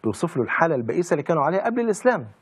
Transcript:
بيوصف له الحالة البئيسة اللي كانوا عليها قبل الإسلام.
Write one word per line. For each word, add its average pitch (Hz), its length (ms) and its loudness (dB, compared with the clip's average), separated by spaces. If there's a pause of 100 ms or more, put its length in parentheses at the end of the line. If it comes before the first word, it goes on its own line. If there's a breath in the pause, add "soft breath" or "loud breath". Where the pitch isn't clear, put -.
بيوصف 110 340 -2
له 120 60 2
الحالة 160 320 2
البئيسة 127 380 -2
اللي 147 100 -2
كانوا 156 200 2
عليها 180 220 0
قبل 240 140 -2
الإسلام. 220 480 0 (140)